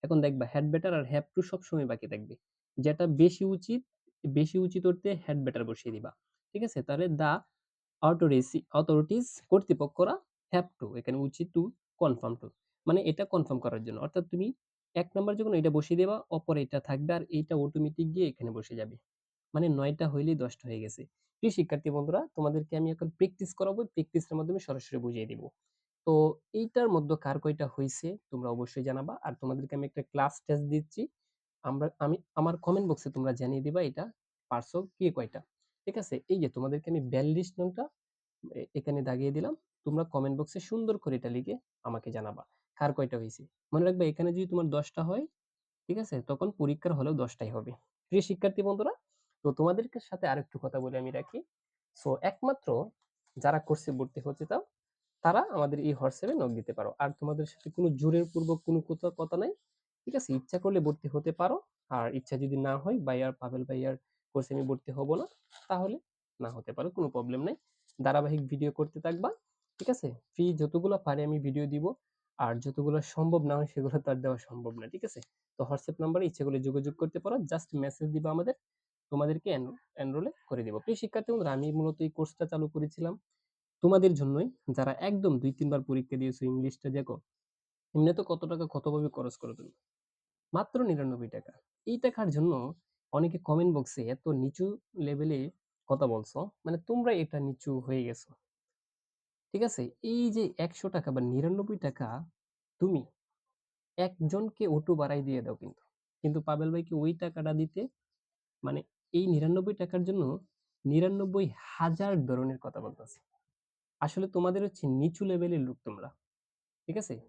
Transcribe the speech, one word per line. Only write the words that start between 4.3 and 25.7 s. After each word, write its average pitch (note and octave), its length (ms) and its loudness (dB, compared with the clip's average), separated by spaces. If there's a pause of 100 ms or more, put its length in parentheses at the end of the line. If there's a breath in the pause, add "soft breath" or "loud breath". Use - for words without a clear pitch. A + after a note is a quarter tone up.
উচিত F3+ 280 0
অর্থে F3+ 240 2 (160)
had D3 200 0
better B2 180 -2
বসিয়ে A2+ 300 -8
দিবা, G#2+ 160 -10 (440)
ঠিক G#3 100 -2
আছে? G#3+ 180 -4
তাহলে D3 240 0 (140)
the D3+ 120 4 (720)
authority-, D#3 600 4 (140)
authorities, D#3+ 480 4 (220)
কর্তৃপক্ষরা F#3 680 4 (380)
have F3+ 180 2 (100)
to, A#2+ 60 -8 (120)
এখানে B2+ 200 -2
উচিত C#3 340 -2
to E3+ 100 4 (360)
confirm A#2+ 400 2
to, - 80 -16 (400)
মানে E3+ 140 6 (100)
এটা F3 220 0
কনফার্ম D3 280 2
করার A2+ 240 -2
জন্য। A2 160 -6
অর্থাৎ E3 300 -2
তুমি F#3 160 0 (500)
এক F3 180 0
নাম্বার G3+ 220 0
যখন G#3+ 180 0
এটা D#3+ 160 6
বসিয়ে D3+ 300 2
দেবা, G3 160 4 (140)
অপর E3 240 0 (100)
এটা C#3 160 -4
থাকবে C#3+ 340 -2
আর E3+ 160 -2
এইটা D#3 260 0
অটোমেটিক D3+ 560 0
গিয়ে F3+ 160 2
এখানে A#2+ 300 -6
বসে A2 220 -10
যাবে, G#2+ 160 -8 (580)
মানে D#3+ 140 4
নয়টা D3 440 2
হইলেই D3+ 320 2
দশটা - 240 -8
হয়ে A2+ 160 -6
গেছে। - 180 -12 (360)
প্রিয় A3 140 2
শিক্ষার্থী D#3 380 0
বন্ধুরা, D3 300 0 (140)
তোমাদেরকে D3+ 420 0
আমি D#3+ 140 2
এখন E3 200 -4
প্র্যাকটিস F#3+ 440 0
করাবো, - 300 -2
প্র্যাকটিসের E3 540 -2
মাধ্যমে E3+ 280 -2
সরাসরি C3+ 320 -6
বুঝিয়ে A#2 320 -4
দিব। A2 120 -12 (640)